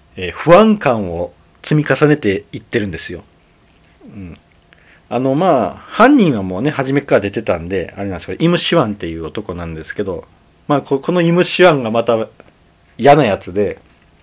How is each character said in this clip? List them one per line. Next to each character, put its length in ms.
え 120
ー、 40
不 220
安 220
感 340
を 220
積 120
み 100
重 220
ね 100
て 360
い 60
っ 40
て 160
る 80
ん 40
で 80
す 140
よ。 100
う 40
ん。 300
あ 100
の、 140
ま 300
あ、 120
犯 400
人 180
は 80
も 160
う 40
ね、 80
初 220
め 80
か 160
ら 40
出 100
て 120
た 140
ん 120
で、 280
あ 60
れ 60
な 80
ん 20
で 60
す 20
け 100
ど、 80
イ 40
ム・ 100
シ 160
ワ 120
ン 60
っ 20
て 120
い 120
う 80
男 280
な 100
ん 100
で 100
す 100
け 100
ど、 220
ま 100
あ、 60
こ-、 160
こ 140
の 80
イ 120
ム・ 120
シ 180
ワ 100
ン 100
が 80
ま 140
た 240
嫌 200
な 80
や 140
つ 140
で、 280